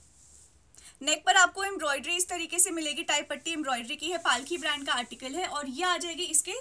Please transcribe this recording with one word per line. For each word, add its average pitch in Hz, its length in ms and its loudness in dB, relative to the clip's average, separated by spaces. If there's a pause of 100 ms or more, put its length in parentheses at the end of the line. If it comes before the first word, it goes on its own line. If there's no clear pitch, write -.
(1040)
Neck 302 240 0
पर 370 100 8
आपको 381 280 6
embroidery 311 520 -2
इस 349 120 0
तरीके 339 300 -4
से 370 120 6
मिलेगी, 320 320 -4
टाई 302 200 0
पट्टी 294 280 -8
embroidery 269 460 -4
की 311 140 -6
है, 339 80 -2
पालकी 285 400 0
brand 285 280 -4
का 311 60 0
आर्टिकल 254 420 -6
है 359 120 -4
और 285 220 -6
ये 269 160 -4
आ 359 120 2
जाएगी 339 280 -6
इसके 339 360 2